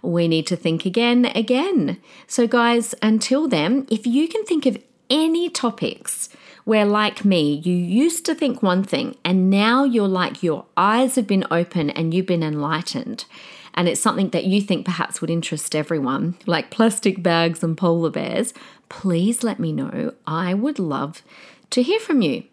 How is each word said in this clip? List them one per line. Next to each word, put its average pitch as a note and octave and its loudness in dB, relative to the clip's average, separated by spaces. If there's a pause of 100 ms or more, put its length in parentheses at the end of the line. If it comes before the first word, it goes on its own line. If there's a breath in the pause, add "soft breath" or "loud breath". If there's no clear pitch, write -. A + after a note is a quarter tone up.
We E3+ 0
need D#3+ 2
to F3 -2
think D#3+ -2
again, A#3+ 2
again. B3 0 (260 loud breath)
So A#3+ 2
guys, A#3 2
until A3 2
then, A#3 0
if A3 -2
you C#4 2
can G#4+ -4
think D#4+ -2
of A#3 2 (320)
any D#4+ 2
topics - -4 (380 loud breath)
where, G#3+ 4
like G#3 0
me, D#3+ 4
you E3 -2
used G3 0
to D#4+ 0
think - -2
one F#3+ 2
thing - -4
and F#3 2
now A3+ 4
you're A3 2
like, F3+ -2
your D#3+ -2 (100)
eyes A3+ 2
have A3 0
been G3 2
opened E3+ 0
and E3 -2
you've F#3 0
been E3+ 0
enlightened, D3+ -4 (520 loud breath)
and F3+ 2
it's - 0
something F#3+ 0
that - -2
you G3 2
think G3 -2
perhaps E3 -4
would D#3+ -4
interest E3 -4
everyone, D3 -2 (100)
like D#3+ -2
plastic G#3 0
bags E3+ 2
and E3 -2
polar E3+ 2
bears, - -4 (360 loud breath)
please F#3+ -2
let A3 -4
me D#3+ -2
know. - -6 (140)
I F3+ -2
would B3+ -2
love D3 -6 (480 loud breath)
to B3 2
hear F4+ 0
from D4+ 0
you. C#3 0